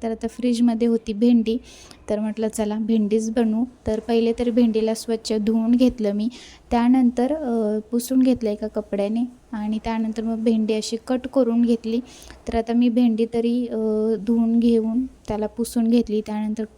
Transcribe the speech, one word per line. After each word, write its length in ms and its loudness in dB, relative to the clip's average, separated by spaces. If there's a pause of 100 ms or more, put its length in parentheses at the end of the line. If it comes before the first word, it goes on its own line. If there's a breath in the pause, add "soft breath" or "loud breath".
तर 80 -4
आता 160 -6
फ्रीजमध्ये 600 0
होती 260 -2
भेंडी, 440 2 (520 loud breath)
तर 100 -2
म्हटलं 280 -4
चला 280 -4
भेंडीच 560 0
बनवू. 320 0 (240)
तर 120 -2
पहिले 400 2
तरी 120 0
भेंडीला 420 2
स्वच्छ 400 -4
धुवून 380 0
घेतलं 400 2
मी, 180 -2 (420 loud breath)
त्यानंतर, 600 2
अ, 460 -2 (120)
पुसून 280 0
घेतलं 300 2
एका 180 -6
कपड्याने 560 -4 (280)
आणि 320 -4
त्यानंतर 400 -4
मग 200 -4
भेंडी 300 2
अशी 240 -4 (100)
कट 200 -2
करून 340 2
घेतली. 380 0 (480 loud breath)
तर 100 -4
आता 160 -2
मी 160 4
भेंडी 440 2
तरी, 340 0
अ, 80 -6 (440)
धुवून 400 2
घेऊन 460 2
त्याला 420 -6
पुसून 400 -4
घेतली, 340 2
त्यानंतर 440 -6 (120)